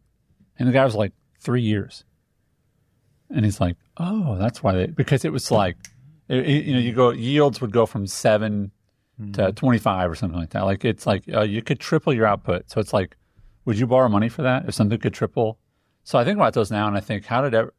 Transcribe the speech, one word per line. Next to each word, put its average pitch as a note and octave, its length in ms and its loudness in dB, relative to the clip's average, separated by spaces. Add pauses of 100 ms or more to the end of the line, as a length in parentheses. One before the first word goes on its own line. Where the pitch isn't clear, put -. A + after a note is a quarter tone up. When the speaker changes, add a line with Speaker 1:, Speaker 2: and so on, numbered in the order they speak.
(580)
Speaker 1:
And B2 120 0
the B2 40 2
guy C3+ 120 6
was A2+ 100 0
like, G2+ 160 -2 (260)
"Three B2 260 -2
years." G#2+ 420 -4 (1200)
And C3 160 0
he's G2+ 140 0
like, F#2 180 -2 (200)
"Oh, F3 400 -2
that's G#2 240 -4
why G2 120 2
they," F#2 140 0
because C#3 380 -2
it D#3+ 60 -4
was - 180 -6
like, G2 280 2 (500)
it, B2+ 200 0
it, D3 180 2
you D3 80 -2
know, B2 60 2
you A#2 140 -2
go, B2 180 4
yields C3+ 500 2
would A2 100 -4
go A#2 140 4
from G2+ 220 -4
seven G#2 640 0 (460)
to A2+ 60 -14
Speaker 2:
Mm-hmm. G2+ 280 0
Speaker 1:
twenty-five G#2+ 580 2
or E2 60 -6
something E2+ 240 -6
like E2 120 -6
that. G2+ 140 -4
Like, G2 180 -2
it's A#2 220 -2
like, G2+ 180 0 (100)
uh, A#2 80 2
you G#2+ 200 -2
could B2 180 -4
triple D#3+ 340 0
your A2+ 120 2
output. G2+ 460 0
So - 100 -4
it's G2+ 120 -6
like, G2 220 0 (500)
would A2 120 0
you B2 80 2
borrow B2+ 240 4
money G#2 180 2
for A#2 140 -6
that C3 260 0
if A#2 60 -6
something G#2+ 260 2
could G#2+ 140 -4
triple? A2+ 460 -2 (440)
So - 140 0
I A#2+ 80 4
think F#3+ 120 0
about C3 160 2
those A2 180 0
now, G#2+ 160 0
and G2+ 100 -2
I - 20 -2
think, G2+ 260 -8
how A#2+ 180 -2
did C#3 100 -2
ever, A2+ 260 0